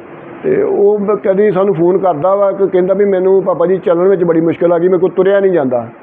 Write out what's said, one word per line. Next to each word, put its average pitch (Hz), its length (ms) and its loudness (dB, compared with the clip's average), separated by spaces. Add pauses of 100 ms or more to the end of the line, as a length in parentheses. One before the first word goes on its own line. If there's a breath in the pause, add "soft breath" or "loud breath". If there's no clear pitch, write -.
(420)
ਤੇ 160 200 0
ਉਹ 202 360 2
ਬ-, 202 200 -2
ਕਦੀ 208 320 0
ਸਾਨੂੰ 190 240 0
ਫੋਨ 175 240 0
ਕਰਦਾ 180 360 0
ਵਾ 202 180 0
ਕਿ 196 140 -2
ਕਹਿੰਦਾ 185 280 0
ਵੀ 202 100 0
ਮੈਨੂੰ 190 380 2
ਪਾਪਾ 175 240 0
ਜੀ 185 120 0
ਚੱਲਣ 175 300 0
ਵਿੱਚ 185 160 2
ਬੜੀ 165 160 2
ਮੁਸ਼ਕਲ 165 320 0
ਆ 170 60 0
ਗਈ, 175 100 0
ਮੇਰੇ 180 120 2
ਕੋਲ 185 100 0
ਤੁਰਿਆ 196 300 2
ਨਹੀਂ 190 120 2
ਜਾਂਦਾ। 127 360 -2 (140)